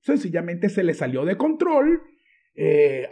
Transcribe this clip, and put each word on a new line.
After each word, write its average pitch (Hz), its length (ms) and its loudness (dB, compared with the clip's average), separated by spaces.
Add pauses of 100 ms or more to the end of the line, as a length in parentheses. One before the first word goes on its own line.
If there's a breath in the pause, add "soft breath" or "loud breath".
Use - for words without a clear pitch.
sencillamente 175 680 -2
se 196 140 0
le 165 120 0
salió 131 280 -4
de 190 140 -2
control, 311 640 0 (540 soft breath)
eh, 147 560 2